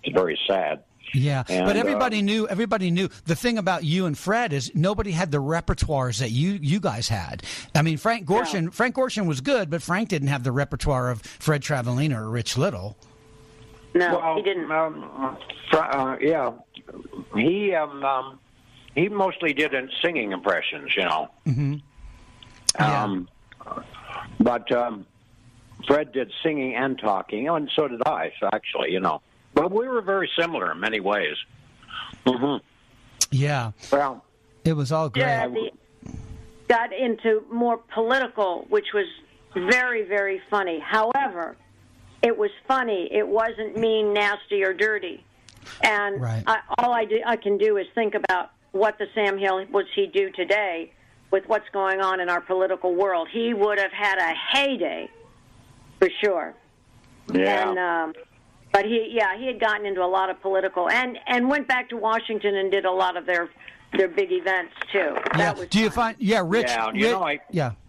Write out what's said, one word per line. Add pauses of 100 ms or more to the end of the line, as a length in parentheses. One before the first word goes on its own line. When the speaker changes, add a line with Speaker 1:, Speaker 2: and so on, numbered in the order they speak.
(120)
Speaker 1:
very (100)
sad. (300)
Speaker 2:
Yeah,
Speaker 1:
And,
Speaker 2:
but
everybody
Speaker 1:
um,
Speaker 2:
knew.
Everybody
knew. (160)
The
thing
about
you
and
Fred
is
nobody
had
the
repertoires
that
you,
you
guys
had. (300)
I
mean,
Frank
Gorshin,
Speaker 3:
No.
Speaker 2:
Frank
Gorshin
was
good,
but
Frank
didn't
have
the
repertoire
of
Fred
Travalena
or
Rich
Little. (960)
Speaker 3:
No,
Speaker 1:
Well,
Speaker 3:
he
didn't.
Speaker 1:
um, (320)
Fra-,
uh,
yeah, (840)
he,
um,
um, (540)
he
mostly
did
in (120)
singing
impressions,
you
know. (180)
Speaker 2:
Mm-hmm. (1000)
Yeah.
Speaker 1:
Um, (1120)
but,
um, (840)
Fred
did (120)
singing
and
talking,
and
so
did
I,
so
actually,
you
know. (320)
But
we
were
very
similar
in
many
ways. (880)
Mm-hmm. (760)
Speaker 2:
Yeah. (200)
Speaker 1:
Well, (400)
Speaker 2:
It
was
all
great.
Speaker 3:
Yeah,
the, (960)
got
into
more (160)
political,
which
was (500)
very,
very
funny.
However, (680)
it
was (160)
funny.
It
wasn't
mean,
nasty,
or
dirty. (580)
And
Speaker 2:
Right.
Speaker 3:
I, (180)
all
I
do,
I
can
do
is
think
about (200)
what
the
Sam
Hill
was (100)
he
do
today (400)
with
what's
going
on
in
our
political
world.
He
would
have
had
a (180)
heyday (920)
for (140)
sure. (800)
Speaker 1:
Yeah.
Speaker 3:
And,
um, (580)
but
he,
yeah,
he
had
gotten
into
a
lot
of
political
and, (100)
and
went
back
to
Washington
and
did
a
lot
of
their, (480)
their
big
events (180)
too. (160)
That
Speaker 2:
Yeah.
Speaker 3:
was
Speaker 2:
Do
you
Speaker 3:
fun.
Speaker 2:
find?
Yeah,
Rich.
Speaker 1:
Yeah,
you
Speaker 2:
Rich
Speaker 1:
know,
I (120)
Speaker 2:
yeah. (180)